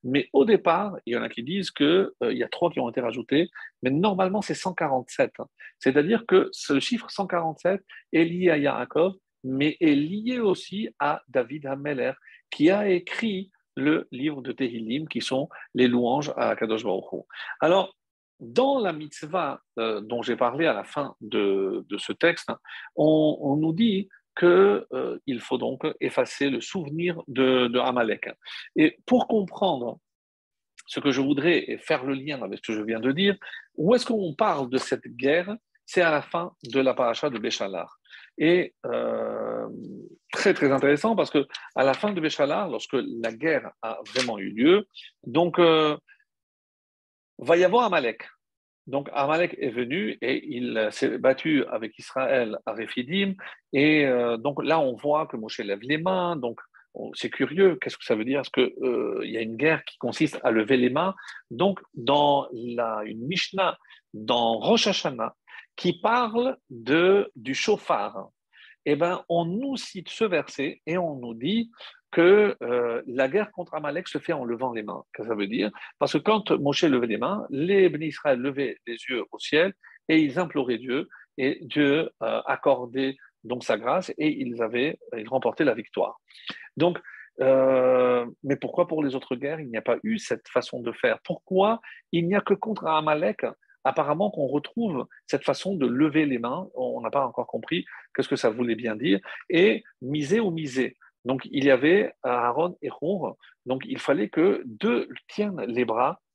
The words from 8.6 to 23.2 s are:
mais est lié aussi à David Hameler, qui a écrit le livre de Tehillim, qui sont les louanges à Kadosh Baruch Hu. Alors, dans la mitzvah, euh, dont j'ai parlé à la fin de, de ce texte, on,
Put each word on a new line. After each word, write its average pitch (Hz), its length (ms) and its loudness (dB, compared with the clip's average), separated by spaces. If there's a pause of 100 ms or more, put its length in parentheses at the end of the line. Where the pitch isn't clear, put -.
mais 135 360 0
est 156 140 6
lié 214 460 -2
aussi 208 480 -2 (100)
à 147 300 -2
David 131 380 -2
Hameler, 135 460 -4 (380)
qui 285 200 6
a 208 180 2
écrit 190 640 -2 (240)
le 147 340 0
livre 135 320 -6
de 123 80 -8
Tehillim, 120 560 -4
qui 117 140 -6
sont 135 280 -2 (260)
les 127 120 6
louanges 120 500 2
à 110 200 0
Kadosh 110 260 -2
Baruch 95 300 -4
Hu. 87 60 -8 (420)
Alors, 180 340 2 (460)
dans 254 400 0
la 185 120 0
mitzvah, 151 680 -6 (180)
euh, 110 220 -2
dont 117 220 -6
j'ai 113 140 -2
parlé 127 300 2
à 139 60 4
la 98 120 -2
fin 143 360 -6
de, 98 680 0
de 101 100 -6
ce - 140 -8
texte, 170 380 0 (460)
on, 156 440 4